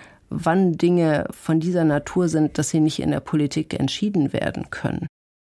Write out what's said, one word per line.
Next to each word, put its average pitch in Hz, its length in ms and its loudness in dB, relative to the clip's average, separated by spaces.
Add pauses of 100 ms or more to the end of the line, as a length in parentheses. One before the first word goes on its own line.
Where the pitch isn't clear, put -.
(300)
wann 170 480 2
Dinge 170 540 2
von - 280 0
dieser 175 240 0
Natur 156 460 0
sind, 156 280 0
dass 147 120 -2
sie 165 100 2
nicht 156 220 2
in - 100 0
der 143 80 -2
Politik 151 580 -2
entschieden 175 540 0
werden - 380 -4
können? - 380 -4 (340)